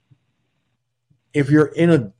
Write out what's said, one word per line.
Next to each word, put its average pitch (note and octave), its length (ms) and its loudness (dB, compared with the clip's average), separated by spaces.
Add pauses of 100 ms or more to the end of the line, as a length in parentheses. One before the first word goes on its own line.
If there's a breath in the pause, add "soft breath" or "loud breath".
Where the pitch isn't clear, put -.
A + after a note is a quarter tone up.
(1300)
if C#3+ 160 -4
you're D3 180 2
in E3+ 220 -2
a, E3 60 4
i-, A2+ 140 -4 (100)